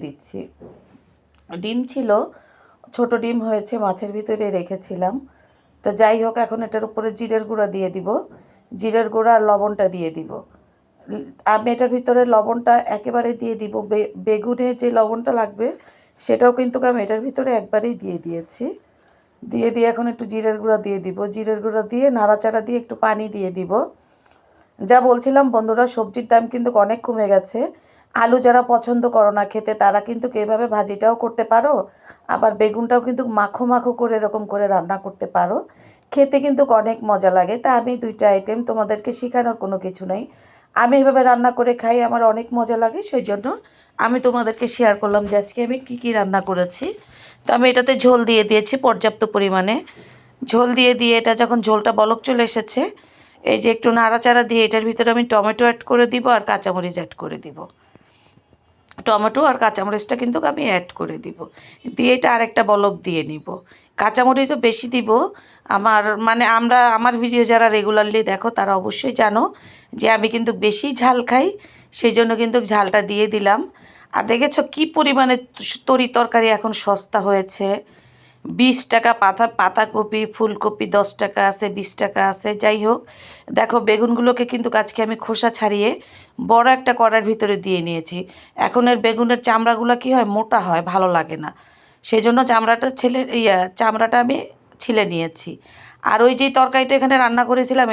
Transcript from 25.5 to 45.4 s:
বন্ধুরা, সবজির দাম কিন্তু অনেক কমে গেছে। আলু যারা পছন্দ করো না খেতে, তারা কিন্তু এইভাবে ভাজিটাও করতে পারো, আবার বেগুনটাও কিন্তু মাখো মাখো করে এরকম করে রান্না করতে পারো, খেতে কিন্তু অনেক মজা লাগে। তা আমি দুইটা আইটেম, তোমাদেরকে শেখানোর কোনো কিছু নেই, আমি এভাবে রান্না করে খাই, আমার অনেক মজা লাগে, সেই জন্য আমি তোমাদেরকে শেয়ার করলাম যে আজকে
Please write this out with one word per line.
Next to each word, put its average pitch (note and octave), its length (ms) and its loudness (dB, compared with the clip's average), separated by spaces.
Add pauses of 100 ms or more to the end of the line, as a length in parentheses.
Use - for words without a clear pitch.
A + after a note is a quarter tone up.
বন্ধুরা, A3 300 2 (100)
সবজির A#3 360 -6
দাম A#3 120 6 (100)
কিন্তু A#3+ 160 -2 (140)
অনেক A3 220 -2
কমে A3 280 -2
গেছে। F#3+ 260 0 (560)
আলু A#3 300 4
যারা B3 160 6 (100)
পছন্দ A#3+ 320 0 (120)
করো G#3 240 6
না G#3 120 2
খেতে, G#3+ 200 -4 (100)
তারা G3+ 260 4
কিন্তু A#3 180 -6 (160)
এইভাবে A3 260 0
ভাজিটাও G#3 560 0
করতে A#3 280 -2
পারো, A#3 220 4 (540)
আবার - 320 0
বেগুনটাও A3+ 480 0
কিন্তু B3+ 160 -4 (140)
মাখো G#3 340 -2
মাখো B3 280 0
করে A#3 180 0
এরকম G#3+ 340 -2
করে G3+ 160 0
রান্না F#3+ 380 0
করতে F#3+ 200 -10 (100)
পারো, F3+ 220 0 (540)
খেতে C#4 340 4
কিন্তু C#4+ 160 2 (180)
অনেক A3 180 -2 (120)
মজা F#3+ 280 2
লাগে। F#3 260 2
তা C4+ 60 2 (100)
আমি A#3+ 140 -2 (100)
দুইটা A3 300 -2
আইটেম, G#3+ 260 -2 (100)
তোমাদেরকে G#3+ 500 -4
শেখানোর A#3+ 440 -2
কোনো F#3+ 160 -4
কিছু F#3 320 -10
নেই, G#3 120 -6 (520)
আমি A#3+ 260 2
এভাবে C4+ 220 4
রান্না B3 340 4
করে A#3+ 240 4
খাই, A#3 160 2 (100)
আমার A#3 140 0 (100)
অনেক A3+ 160 -4 (100)
মজা A#3 200 0
লাগে, A3+ 220 -2 (100)
সেই B3 200 -2
জন্য G#3 160 -4 (540)
আমি A#3+ 260 0
তোমাদেরকে A#3+ 420 0
শেয়ার A3+ 340 2
করলাম G#3 260 0
যে G3 100 0
আজকে G3+ 300 -4